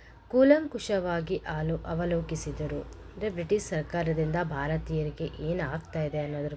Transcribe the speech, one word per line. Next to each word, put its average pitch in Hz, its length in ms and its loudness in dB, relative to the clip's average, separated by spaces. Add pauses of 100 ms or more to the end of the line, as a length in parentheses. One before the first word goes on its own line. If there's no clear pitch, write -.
(280)
ಕೂಲಂಕುಷವಾಗಿ 208 1080 4
ಆಲೋ-, 160 500 -2
ಅವಲೋಕಿಸಿದರು. 160 960 -2
ಅಂದರೆ - 480 -8
ಬ್ರಿಟಿಷ್ 180 340 0
ಸರ್ಕಾರದಿಂದ 160 800 0
ಭಾರತೀಯರಿಗೆ 156 1000 -2
ಏನು 165 260 -2
ಆಗ್ತಾ 160 320 -4
ಇದೆ 147 160 -2
ಅನ್ನೋದ್ರ 147 380 -4